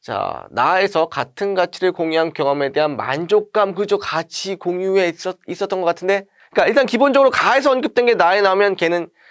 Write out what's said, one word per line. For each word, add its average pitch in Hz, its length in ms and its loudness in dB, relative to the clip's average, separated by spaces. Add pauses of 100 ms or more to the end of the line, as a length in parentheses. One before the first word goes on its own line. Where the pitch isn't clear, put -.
자, 98 500 -6
나에서 170 560 0
같은 196 480 -6
가치를 180 380 0
공유한 160 380 -2
경험에 143 420 -2
대한 151 220 0
만족감, 170 760 -2
그죠? 202 240 -2
같이 165 580 -6
공유에 185 540 0
있었-, 185 380 -8
있었던 190 340 -4
것 175 40 -2
같은데? 185 420 0 (240)
그러니까 190 160 2
일단 247 180 4
기본적으로 262 460 4
가에서 262 400 2
언급된 247 340 0
게 240 80 4
나에 185 280 2
나오면 196 340 2
걔는 170 340 -2 (220)